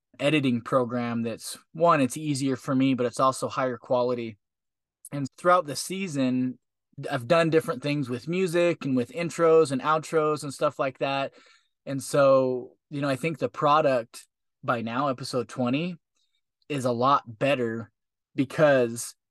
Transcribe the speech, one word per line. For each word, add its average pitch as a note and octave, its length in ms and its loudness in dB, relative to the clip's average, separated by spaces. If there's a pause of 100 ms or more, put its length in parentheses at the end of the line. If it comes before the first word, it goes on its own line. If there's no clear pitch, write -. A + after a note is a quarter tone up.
(180)
editing C#3 440 0
program A#2+ 600 -2
that's, - 340 -8 (160)
one, D#3+ 260 4
it's B2+ 160 0
easier C#3 400 -2
for - 180 -4
me, C3 200 4
but B2 120 0
it's A#2 140 -4
also C3 300 0
higher B2+ 280 -4
quality. B2 600 -2 (760)
And C#3 260 -6
throughout F3 280 4
the C#3+ 100 -8
season, C3+ 840 -2 (540)
I've A#2+ 160 -4
done E3 220 4
different D#3+ 340 0
things C#3+ 260 -4
with B2 160 -8
music F3 600 0
and C3+ 100 0
with A#2+ 160 0
intros D#3+ 600 2
and B2+ 80 -2
outros D3+ 640 0
and C#3+ 100 -10
stuff D3+ 260 -2
like C#3 200 -4
that. C#3 340 -2 (520)
And C#3 160 -6
so, C3 760 2 (120)
you C#3+ 120 -8
know, C#3+ 80 -2
I C3+ 80 -2
think E3 220 -6
the C3 100 -2
product C#3+ 760 0 (380)
by B2+ 180 -2
now, B2 280 -2
episode B2+ 400 -6
twenty, D3 480 -4 (720)
is C#3 160 -4
a B2 80 0
lot B2+ 340 2
better A#2 640 -2 (440)
because C3 800 2 (160)